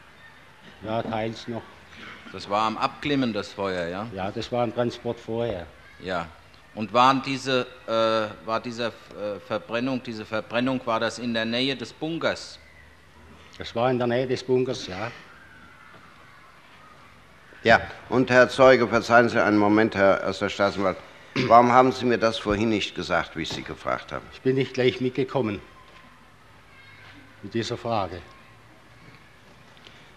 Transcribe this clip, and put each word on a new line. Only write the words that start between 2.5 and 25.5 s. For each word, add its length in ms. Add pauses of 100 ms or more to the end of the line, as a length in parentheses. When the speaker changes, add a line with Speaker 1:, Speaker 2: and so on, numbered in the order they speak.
Speaker 2:
war 160
am 100
Abklimmen, 560
das 200
Feuer, 340
ja? 260
Speaker 1:
Ja, 200
das 180
war 140
ein 100
Transport 460
vorher. 460 (340)
Speaker 2:
Ja. 260 (480)
Und 180
waren 300
diese, 460 (180)
äh, 600
war 120
dieser, 300
äh, 580
Verbrennung, 560
diese 220
Verbrennung, 600
war 140
das 220
in 120
der 120
Nähe 320
des 160
Bunkers? 680 (1000)
Speaker 1:
Das 200
war 120
in 100
der 100
Nähe 180
des 160
Bunkers, 460
ja. 240 (2500)
Speaker 3:
Ja, 180 (280)
und 200
Herr 200
Zeuge, 400
verzeihen 400
Sie 120
einen 160
Moment, 380
Herr 260
Erster 300
Staatsanwalt. 460 (500)
Warum 240
haben 220
Sie 120
mir 140
das 180
vorhin 340
nicht 260
gesagt, 400
wie 60
ich 80
Sie 120
gefragt 480
habe? 220
Speaker 1:
Ich 80
bin 160
nicht 180
gleich 260
mitgekommen 600 (1800)